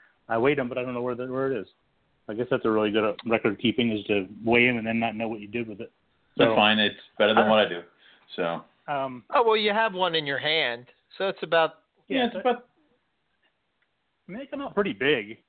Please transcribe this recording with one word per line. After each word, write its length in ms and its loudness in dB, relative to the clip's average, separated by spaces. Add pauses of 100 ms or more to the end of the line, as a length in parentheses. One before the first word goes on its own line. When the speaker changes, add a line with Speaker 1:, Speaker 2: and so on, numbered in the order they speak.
(280)
Speaker 1:
I 100 -2
weighed 220 2
'em, 100 -4
but 80 -10
I 60 -4
don't 100 -8
know 100 -6
where 120 -4
the, 160 -8
where 200 -2
it 60 -4
is. 100 -10 (600)
I 60 -8
guess 160 -4
that's 160 0
a 60 2
really 200 2
good, 120 2
uh, 100 0 (140)
record 320 0
keeping, 320 0
is 140 -4
to 220 0 (160)
weigh 240 4
'em 100 0
and 100 -6
then 120 -2
not 160 -2
know 120 -6
what 120 -8
you 80 -14
did 200 -8
with 140 -14
it. 100 -16 (460)
Speaker 2:
That's 120 4
Speaker 1:
So, 60 2
Speaker 2:
fine. 240 6
It's 200 0 (200)
better 160 6
than 100 6
Speaker 1:
uh, 40 4
Speaker 2:
what 100 6
I 100 4
do. 140 -8 (520)
So. 300 -4 (220)
Speaker 1:
um, 420 -6
Speaker 3:
Oh, 140 4
well, 140 4
you 140 0
have 220 0
one 220 -2
in 100 -2
your 140 -4
hand, 480 -2 (300)
so 120 -2
it's 140 -8
about 400 0 (240)
Speaker 2:
Yeah, 180 0
it's 100 -4
Speaker 1:
yeah, 60 -8
Speaker 2:
about 260 -2 (1600)
Speaker 1:
I 40 -16
mean, 80 -12
they 80 -14
come 140 -10
out 120 -10
pretty 200 -2
big, 440 0 (120)